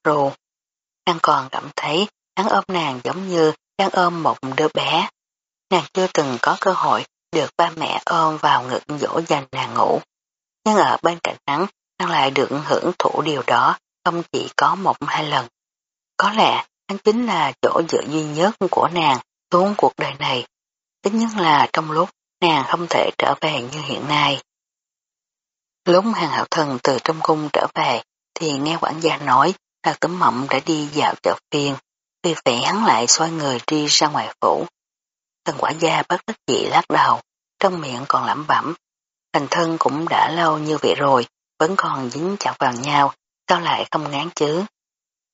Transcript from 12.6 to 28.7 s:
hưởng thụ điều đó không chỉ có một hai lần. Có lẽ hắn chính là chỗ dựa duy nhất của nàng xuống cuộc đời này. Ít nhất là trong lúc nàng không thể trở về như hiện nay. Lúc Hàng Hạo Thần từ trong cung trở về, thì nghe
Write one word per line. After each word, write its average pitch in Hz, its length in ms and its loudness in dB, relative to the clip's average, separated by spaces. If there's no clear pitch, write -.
hưởng 147 340 0
thụ - 220 0
điều 147 260 -2
đó 127 300 2
không 170 260 -2
chỉ - 260 -4
có 156 180 4
một 185 200 0
hai 156 160 -2
lần. 143 240 -2
Có 196 140 2
lẽ 147 340 2
hắn 196 60 -6
chính 226 280 2
là 165 260 0
chỗ 123 280 2
dựa 139 200 0
duy 156 140 -2
nhất 156 320 0
của - 220 2
nàng 151 260 2
xuống 190 260 4
cuộc 139 200 4
đời 143 220 -6
này. 135 280 -4
Ít 202 120 0
nhất 226 240 0
là 151 360 4
trong 160 180 -2
lúc 165 180 0
nàng 156 260 2
không 170 220 -2
thể - 280 2
trở - 240 2
về 151 200 -2
như 151 100 -10
hiện 131 260 -8
nay. 143 340 0
Lúc 185 200 6
Hàng 165 140 -2
Hạo 117 220 -2
Thần 143 320 -2
từ 135 200 2
trong 160 200 -2
cung 156 300 0
trở - 220 2
về, 135 260 -2
thì 156 240 -4
nghe 156 240 -2